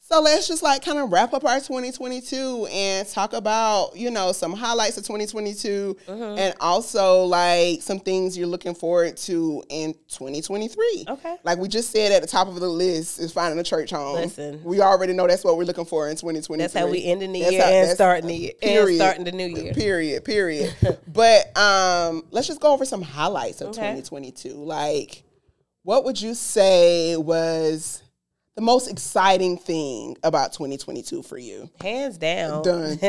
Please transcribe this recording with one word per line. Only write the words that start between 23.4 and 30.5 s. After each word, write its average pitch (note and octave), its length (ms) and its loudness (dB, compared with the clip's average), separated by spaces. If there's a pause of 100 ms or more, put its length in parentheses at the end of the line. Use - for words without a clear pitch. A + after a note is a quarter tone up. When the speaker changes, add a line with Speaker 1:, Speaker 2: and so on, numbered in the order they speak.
Speaker 1:
of E3 60 -10
Speaker 2:
Okay. A3 120 -12
Speaker 1:
twenty C3 220 -6
twenty-two. C3+ 500 -14 (120)
Like, D3+ 600 -4 (580)
what A3+ 220 2
would A3+ 160 -4
you A3+ 140 -6
say F3 840 4
was D#3+ 840 -2 (540)
the G#3+ 60 -8
most B3 260 4
exciting F#3 680 2
thing C3 640 -6
about D#3 300 0